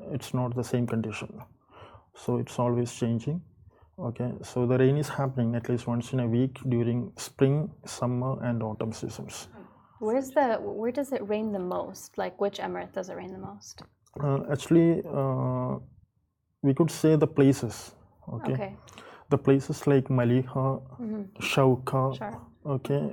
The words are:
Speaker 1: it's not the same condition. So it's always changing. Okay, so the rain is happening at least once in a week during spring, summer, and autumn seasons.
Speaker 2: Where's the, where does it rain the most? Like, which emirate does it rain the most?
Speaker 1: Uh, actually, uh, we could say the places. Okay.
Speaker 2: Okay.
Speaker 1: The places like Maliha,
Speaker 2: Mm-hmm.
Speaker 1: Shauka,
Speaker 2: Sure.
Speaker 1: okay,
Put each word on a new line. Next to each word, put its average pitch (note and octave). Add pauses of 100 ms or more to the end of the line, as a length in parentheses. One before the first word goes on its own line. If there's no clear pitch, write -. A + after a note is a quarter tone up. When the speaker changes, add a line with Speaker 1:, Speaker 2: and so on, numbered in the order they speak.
(160)
Speaker 1:
it's -
not B2
the B2
same A#2+
condition. A2 (840)
So B2
it's -
always A#2+ (100)
changing. A#2+ (680)
Okay, A#2+ (120)
so -
the B2+
rain C3+
is D3+
happening C3
at A#2
least B2
once A#2+
in C3
a A#2+ (100)
week B2+ (200)
during A#2
spring, - (280)
summer, B2 (160)
and A#2
autumn A2
seasons. - (500)
Speaker 2:
Where's C4
the, C#4+ (340)
where A#3
does C#4
it G#3+
rain G#3+
the F3+ (120)
most? -
Like, F#3
which G3+
emirate F3+
does F#3+
it F3+
rain F3+
the F#3+
most? - (420)
Speaker 1:
Uh, C#3 (140)
actually, E3+ (180)
uh, B2+ (920)
we C#3
could E3
say D#3
the D3+
places. - (400)
Okay. C3+
Speaker 2:
Okay. A2 (580)
Speaker 1:
The D3
places C#3
like C#3 (120)
Maliha, B2+ (360)
Speaker 2:
Mm-hmm. G#3+ (280)
Speaker 1:
Shauka, C3 (120)
Speaker 2:
Sure. - (360)
Speaker 1:
okay, C#3 (100)